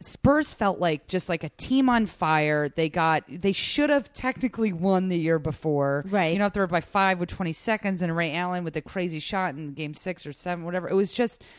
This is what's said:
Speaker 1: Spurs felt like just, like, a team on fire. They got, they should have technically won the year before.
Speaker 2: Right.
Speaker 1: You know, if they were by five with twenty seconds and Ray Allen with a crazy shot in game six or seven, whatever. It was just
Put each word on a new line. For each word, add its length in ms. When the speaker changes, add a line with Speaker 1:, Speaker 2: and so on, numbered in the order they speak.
Speaker 1:
Spurs 500
felt 260
like 300
just, 220
like, 120
a 60
team 400
on 160
fire. 640
They 220
got, 400
they 240
should 340
have 240
technically 640
won 340
the 100
year 200
before. 680
Speaker 2:
Right. 280
Speaker 1:
You 40
know, 60
if 80
they 80
were 60
by 160
five 360
with 120
twenty 240
seconds 480
and 120
Ray 200
Allen 280
with 140
a 60
crazy 380
shot 340
in 180
game 220
six 320
or 80
seven, 320
whatever. 200
It 80
was 200
just 280